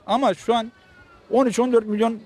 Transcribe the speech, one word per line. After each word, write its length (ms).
Ama 280
şu 200
an 180
on 160
üç, 140
on 120
dört 140
milyon, 400